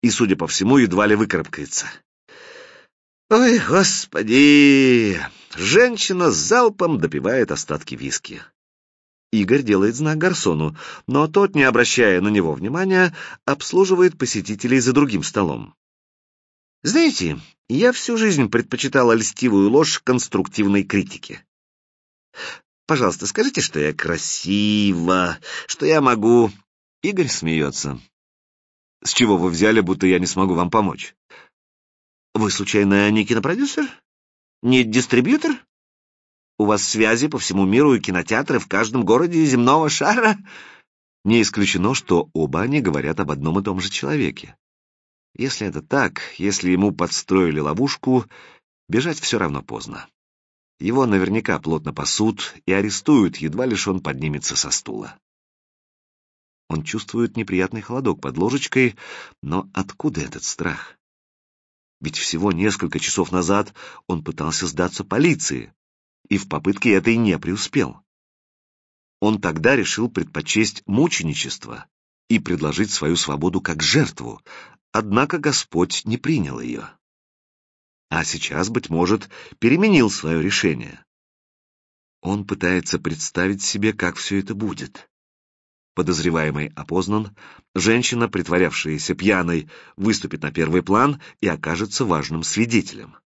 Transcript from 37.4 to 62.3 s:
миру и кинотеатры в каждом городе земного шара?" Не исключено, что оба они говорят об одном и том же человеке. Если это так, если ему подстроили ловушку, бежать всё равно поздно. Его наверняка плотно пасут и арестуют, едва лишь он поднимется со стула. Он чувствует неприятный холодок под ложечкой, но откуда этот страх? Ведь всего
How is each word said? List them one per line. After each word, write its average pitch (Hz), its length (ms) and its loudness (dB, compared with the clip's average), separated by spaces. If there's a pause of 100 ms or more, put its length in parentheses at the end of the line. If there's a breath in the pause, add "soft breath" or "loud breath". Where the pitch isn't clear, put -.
миру 131 280 6
и 110 60 2
кинотеатры 110 580 -2
в - 100 -4
каждом 110 380 -2
городе 160 400 4
земного 139 440 4
шара?" 214 480 0 (840 loud breath)
Не 113 180 4
исключено, 101 520 0
что - 400 0
оба 80 280 -2
они 139 200 0
говорят 76 380 -2
об 78 100 -4
одном 78 300 -2
и 98 40 -4
том 95 160 -4
же 90 100 -6
человеке. 135 680 -6 (800)
Если 117 320 -6
это 76 160 -8
так, 131 380 -2 (160)
если 92 340 -2
ему 95 200 2
подстроили 87 680 -2
ловушку, 117 640 -2 (640 loud breath)
бежать 147 300 -2
всё - 180 -4
равно 71 240 -2
поздно. - 460 -14 (720)
Его 127 260 0
наверняка 98 540 0
плотно 78 340 -4
пасут 107 640 -4 (100)
и 90 60 0
арестуют, 101 680 2
едва 82 280 -6
лишь 107 220 -4
он 95 120 -2
поднимется 73 560 -6
со - 160 -4
стула. - 440 -8 (1500)
Он 80 140 -4
чувствует 113 540 -4
неприятный 98 440 -2
холодок 120 380 -4
под 69 180 -8
ложечкой, 120 580 0 (480 loud breath)
но 85 300 -4
откуда 95 480 -6
этот - 220 -12
страх? - 540 -8 (1040)
Ведь 76 160 -8
всего 92 340 -2